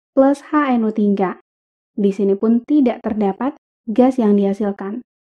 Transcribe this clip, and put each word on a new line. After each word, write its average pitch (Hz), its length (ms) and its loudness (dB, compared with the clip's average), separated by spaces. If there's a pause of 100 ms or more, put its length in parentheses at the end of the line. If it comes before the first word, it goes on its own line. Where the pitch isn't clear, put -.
(120)
plus 269 400 2
H 285 240 0
N 226 80 0
O 220 80 -2
tiga. 202 480 -2 (560)
Di 196 160 0
sini 196 240 0
pun 226 320 0
tidak 285 320 2
terdapat 214 560 -4 (320)
gas 254 320 2
yang 208 160 2
dihasilkan. 196 640 -4 (240)